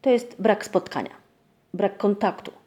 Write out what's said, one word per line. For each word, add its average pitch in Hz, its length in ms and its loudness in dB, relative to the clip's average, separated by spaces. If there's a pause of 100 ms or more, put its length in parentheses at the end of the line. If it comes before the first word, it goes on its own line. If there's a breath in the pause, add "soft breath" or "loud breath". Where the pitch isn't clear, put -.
To 269 60 2
jest 240 320 0
brak 208 240 2
spotkania, - 460 -4 (640)
brak 196 240 -2
kontaktu 202 540 -2 (160)